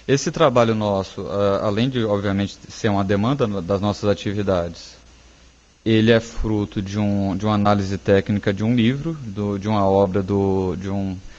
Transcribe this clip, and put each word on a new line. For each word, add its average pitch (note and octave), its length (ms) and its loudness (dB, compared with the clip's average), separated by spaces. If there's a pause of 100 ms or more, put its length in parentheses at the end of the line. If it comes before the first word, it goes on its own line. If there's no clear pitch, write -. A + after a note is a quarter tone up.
Esse C#3 220 0
trabalho B2 440 2
nosso, G2 540 -2
ah, G2 380 2
além A2 240 0
de, A#2+ 140 -2
obviamente, G2+ 520 -2 (140)
ser - 180 -4
uma G2+ 160 0
demanda A2 420 0
no-, G2+ 140 -4
das F#2+ 220 -2
nossas G#2 260 -2
atividades, G2 840 -2 (920)
ele A2 260 4
é A2+ 100 6
fruto G#2+ 600 -2
de G2 180 -6
um, G2+ 380 0
de G2+ 80 -4
uma G#2+ 100 2
análise G2+ 440 2
técnica G2+ 520 2
de G2+ 140 -2
um A#2 100 2
livro, C#3 380 0
do, G#2 460 -6
de G2 100 -6
uma G2+ 180 2
obra G2 360 4
do, F#2+ 540 0
de F#2+ 120 -8
um F#2+ 300 -4 (200)